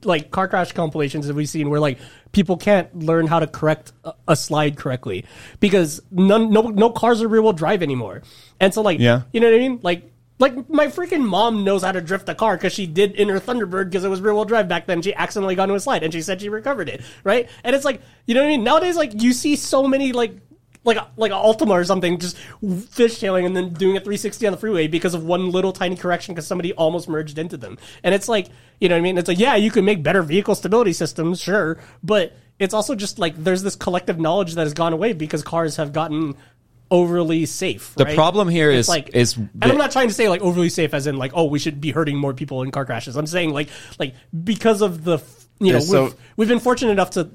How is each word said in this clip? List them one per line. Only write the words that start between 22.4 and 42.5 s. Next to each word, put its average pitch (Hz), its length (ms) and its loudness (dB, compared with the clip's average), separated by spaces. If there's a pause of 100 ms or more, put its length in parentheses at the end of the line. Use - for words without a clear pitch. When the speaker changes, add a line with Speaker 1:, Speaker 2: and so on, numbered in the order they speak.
Speaker 1:
fishtailing 196 840 0
and 185 100 -2
then 180 180 -4
doing 190 240 2
a - 20 -6
three 202 180 -6
sixty 208 280 -6
on 202 60 2
the 180 60 -4
freeway 185 300 0
because 165 280 -2
of 165 80 -6
one 180 280 0
little 185 200 0
tiny 180 240 -4
correction 175 400 -4
'cause 156 100 -10
somebody 180 280 -4
almost 165 360 -2
merged 156 300 -6
into 170 180 -8
them. 107 200 -16 (260)
And 180 100 2
it's 196 160 0
like, 214 200 -2 (300)
you 180 100 4
know 175 60 2
what 165 40 2
I - 20 0
mean? 180 160 0
It's 175 100 -2
like, 175 120 0
yeah, 247 160 4
you 214 160 2
can 196 140 2
make 196 180 0
better 180 180 2
vehicle 190 320 0
stability 196 400 2
systems, 170 480 -4
sure, 175 360 -2 (260)
but 185 300 0 (260)
it's 196 140 -2
also 214 200 -2
just, 202 260 -8
like, 170 220 -4
there's 185 220 0
this 196 120 -4
collective 180 440 -4
knowledge 165 360 0
that 170 60 -2
has 147 120 -2
gone 165 200 -2
away 160 200 0
because 151 300 -6
cars 165 340 -4
have 143 140 -4
gotten 151 440 -4 (560)
overly 170 560 2
safe, - 480 -6
Speaker 2:
The 135 100 4
Speaker 1:
right? 151 100 -2
Speaker 2:
problem 175 320 4
here 165 220 4
Speaker 1:
It's 127 120 6
Speaker 2:
is, 113 80 0
Speaker 1:
like, 160 260 -2
Speaker 2:
is 120 220 4
Speaker 1:
and 104 120 -4 (140)
I'm 240 60 6
Speaker 2:
that 277 80 4
Speaker 1:
not 277 140 0
trying 262 160 2
to 208 60 0
say, 214 160 2
like, 180 120 0
overly 175 280 2
safe 160 240 -2
as 143 140 -2
in, 135 100 -2
like, 131 160 -6
"Oh, 170 120 2
we 147 120 0
should 143 240 -6
be 156 100 -4
hurting 151 240 -2
more 139 180 -2
people 131 280 -8